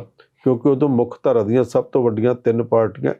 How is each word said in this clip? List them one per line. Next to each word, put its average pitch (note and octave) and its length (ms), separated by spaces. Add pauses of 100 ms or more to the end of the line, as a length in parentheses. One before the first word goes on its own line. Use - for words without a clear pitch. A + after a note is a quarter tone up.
(440)
ਕਿਉਂਕਿ C3 260
ਉਦੋਂ C#3 200
ਮੁੱਖ A#2+ 340
ਧਾਰਾ A#2 200
ਦੀਆਂ A#2 200
ਸਭ B2 200
ਤੋਂ C3 200
ਵੱਡੀਆਂ A#2 320
ਤਿੰਨ A#2 280
ਪਾਰਟੀਆਂ A2+ 560